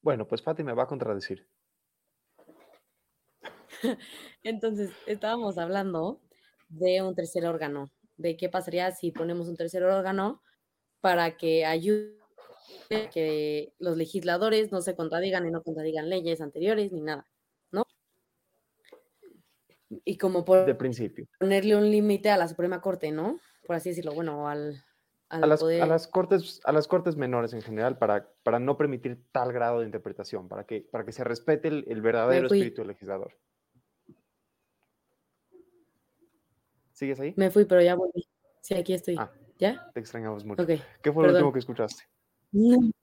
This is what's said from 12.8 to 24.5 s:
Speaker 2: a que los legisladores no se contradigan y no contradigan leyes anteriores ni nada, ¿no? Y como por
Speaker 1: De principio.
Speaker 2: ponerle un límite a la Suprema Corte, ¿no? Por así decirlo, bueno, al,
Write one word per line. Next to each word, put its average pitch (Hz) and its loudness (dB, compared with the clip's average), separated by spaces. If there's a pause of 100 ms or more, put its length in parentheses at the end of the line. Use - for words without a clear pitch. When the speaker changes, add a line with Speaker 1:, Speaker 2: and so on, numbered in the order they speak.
Speaker 2:
a 214 -4
que 151 -4
los 170 -2
legisladores 196 0
no 185 -2
se 180 -4
contradigan 175 -2
y 165 -2
no 165 -4
contradigan 156 -6
leyes 170 -2
anteriores 185 -2
ni 165 -6
nada, 151 -8 (420)
¿no? 208 -2 (2250)
Y 196 -4
como 180 0
por 185 8
Speaker 1:
De 135 4
principio. 120 -4 (120)
Speaker 2:
ponerle 196 4
un 208 6
límite 208 4
a 202 6
la 170 2
Suprema 175 -2
Corte, 180 -4
¿no? 190 -4 (280)
Por 175 -2
así 165 -6
decirlo, 160 -6
bueno, 147 -4
al, 147 -8 (440)